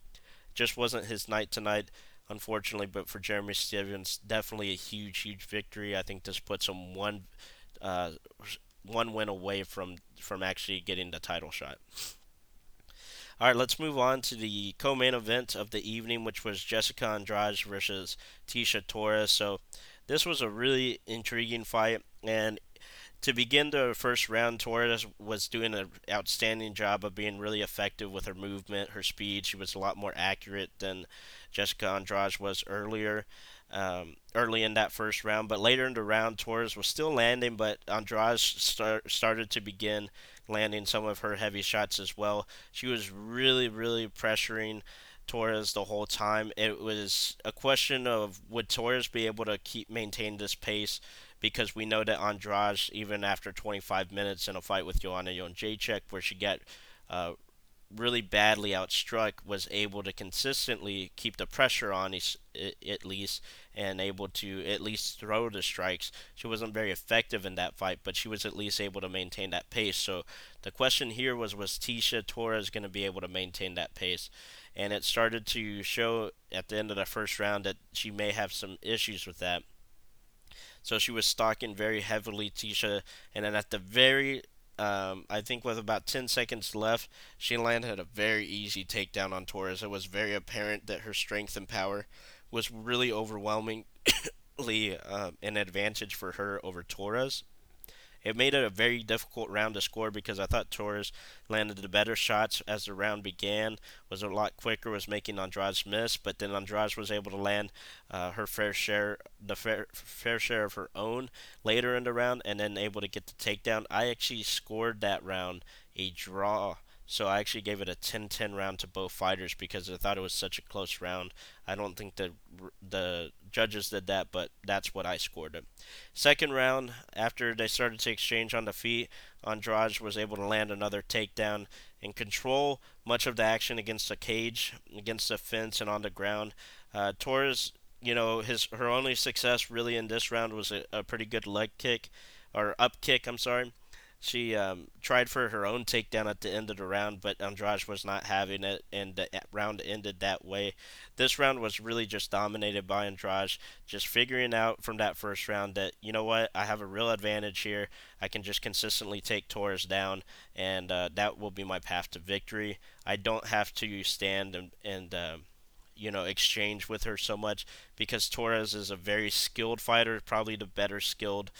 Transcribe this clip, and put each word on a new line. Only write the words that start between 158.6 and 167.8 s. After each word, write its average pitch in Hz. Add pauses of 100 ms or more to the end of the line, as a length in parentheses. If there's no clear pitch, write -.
consistently 104
take 104
Torres 101
down, 95 (340)
and, 95
uh, 90
that 104
will 104
be 98
my 92
path 87
to 87
victory. 101 (300)
I 101
don't 107
have 107
to 101
stand 98
and, 90 (140)
and, 95
uh, 82 (580)
you 104
know, 95
exchange 104
with 110
her 107
so -
much 104 (300)